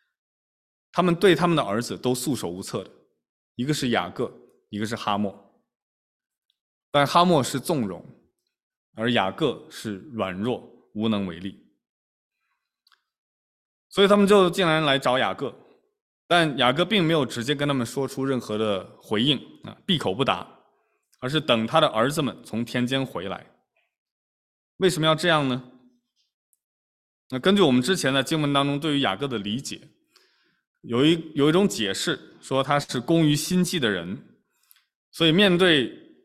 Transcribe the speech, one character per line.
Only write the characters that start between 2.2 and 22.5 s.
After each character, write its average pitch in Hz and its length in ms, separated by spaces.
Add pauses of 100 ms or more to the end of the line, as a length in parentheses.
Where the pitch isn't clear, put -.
手 - 140
无 90 120
策 101 220
的， - 80 (640)
一 123 100
个 147 80
是 143 180
雅 92 180
各， 101 240 (380)
一 104 100
个 110 40
是 110 120
哈 104 200
莫。 101 160 (1600)
但 143 160
哈 175 180
莫 175 160
是 131 200
纵 139 260
容， 87 180 (920)
而 117 160
雅 98 180
各 113 400
是 104 280 (140)
软 95 220
弱， 104 340 (260)
无 107 140
能 104 160
为 85 140
力。 - 320 (2250)
所 190 120
以 202 60
他 208 80
们 202 100
就 190 240
竟 185 160
然 160 160
来 139 160
找 131 200
雅 104 140
各， 117 220 (720)
但 160 320
雅 127 140
各 156 120
并 185 200
没 160 80
有 151 120
直 120 200
接 147 100
跟 143 140
他 147 40
们 123 140
说 131 220
出 135 160
任 135 160
何 107 180
的 104 260 (140)
回 107 240
应， 139 160 (240)
啊， 104 140 (100)
闭 180 120
口 107 140
不 120 120
答， 92 240 (680)
而 127 100
是 151 120
等 113 260
他 143 140
的 156 80
儿 113 220
子 156 120
们 117 200
从 117 220